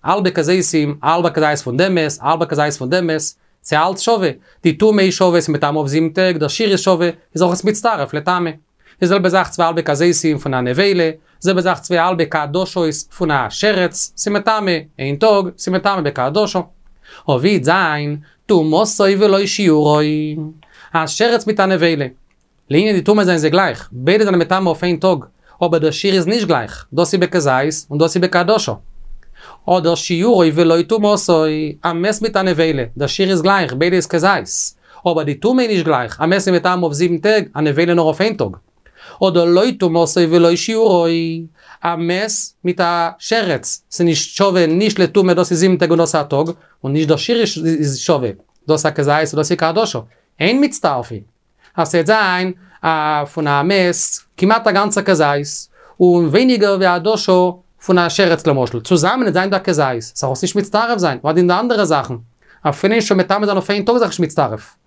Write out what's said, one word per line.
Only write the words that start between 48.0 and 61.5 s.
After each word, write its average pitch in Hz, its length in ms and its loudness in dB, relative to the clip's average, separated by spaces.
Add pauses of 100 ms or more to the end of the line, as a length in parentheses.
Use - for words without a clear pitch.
דאס 156 180 0
איז 147 80 -2
כזית, 151 400 0
דאס 151 160 -2
איז 175 80 0
קדושו. 170 440 -2 (380)
אין 233 240 2
מצטרפים. 135 560 -4 (560)
אז 160 180 -2
יעצט 165 120 2
זיין, 185 460 0 (320)
אה, 151 400 0 (100)
פון 156 100 -4
דער 143 100 2
המס, 175 640 0 (160)
כמעט 214 280 2
דער 214 100 2
גאנצער 202 300 0
כזית. 147 640 0 (320)
און 175 260 6
ווייניגער 208 440 4
ווי 190 140 2
דער 175 140 2
דושו 185 640 0 (260)
פון 185 100 2
דער 175 120 2
שרץ, 170 380 0
למשל. 127 340 0
צוזאמען 185 520 0
זיין 185 180 -2
דער 190 100 0
כזית. 160 260 0 (120)
עס - 220 -12
זאל 135 100 -4 (120)
נישט 180 140 -4
מצטרף 214 420 -2
זיין. 151 260 -2
וואס 156 120 0
זענען 175 120 4
די 180 120 0